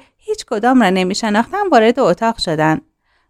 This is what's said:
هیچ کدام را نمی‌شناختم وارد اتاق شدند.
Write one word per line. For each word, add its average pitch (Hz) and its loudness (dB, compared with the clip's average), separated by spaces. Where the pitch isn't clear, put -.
هیچ 427 -10
کدام 240 0
را 185 2
نمی‌شناختم 208 -2
وارد 240 4
اتاق 226 0
شدند. 156 -2